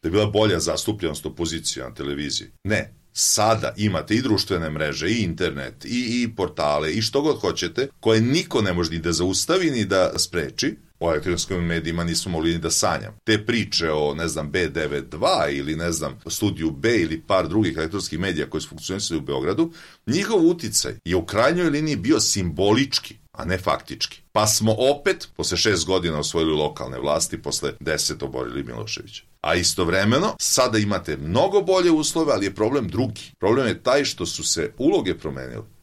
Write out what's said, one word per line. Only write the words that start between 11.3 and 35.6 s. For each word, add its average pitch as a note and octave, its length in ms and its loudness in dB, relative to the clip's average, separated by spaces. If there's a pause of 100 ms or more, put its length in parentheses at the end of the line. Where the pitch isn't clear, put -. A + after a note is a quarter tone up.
medijima E2+ 460 -2
nismo E2+ 280 -2
mogli E2 200 0
ni E2+ 80 0
da D#2+ 120 -2
sanjam. E2 520 -2
Te G#2+ 220 0
priče F#2 460 0
o, D2+ 220 0
ne E2 140 -2
znam, D2+ 240 -4
B F2 160 0
devet C#2+ 420 -4
dva F2+ 400 0
ili, C#2+ 260 -4
ne E2+ 160 -2
znam, D2 360 -6
Studiju D#2+ 440 -2
B C#2+ 240 0
ili D#2+ 320 0
par F#2 200 2
drugih E2+ 300 0
elektronskih D#2+ 420 -4
medija F#2 300 -2
koji D#2 120 -4
su - 80 -12
funkcionisali E2+ 480 -6
u C#2 60 -4
Beogradu, D#2 480 -2 (340)
njihov F#3 420 2
uticaj D#3+ 460 0 (120)
je E2+ 100 0
u - 100 0
krajnjoj D#3+ 440 4
liniji D3 260 0
bio A2+ 240 2
simbolički, G2+ 960 0 (160)
a - 140 -10
ne F#2 120 0
faktički. - 640 -4 (100)
Pa G#2+ 160 4
smo G#2+ 300 2
opet, C#3+ 500 2 (100)
posle F2 200 -2
šest F2 280 2
godina, E2+ 340 2
osvojili D#2+ 340 2
lokalne C2+ 460 -2
vlasti, D2 420 0
posle C#2+ 380 -4
deset D2+ 440 -2
oborili B1+ 400 -6
Miloševića. A1+ 600 -10 (180)
A D#2+ 140 2
istovremeno, F#2+ 840 2
sada A#2 380 2
imate F#2+ 400 -2
mnogo B2+ 440 2
bolje F3+ 300 4
uslove, D#3 420 2
ali G2 120 2
je F#2+ 100 -2
problem A#2 320 0
drugi. A2 340 -2 (180)
Problem A#2 280 4
je F2+ 160 -2
taj C3+ 220 4
što - 200 -4
su - 180 -6
se - 340 -2
uloge C#3+ 400 2
promenile. B1+ 460 -8 (200)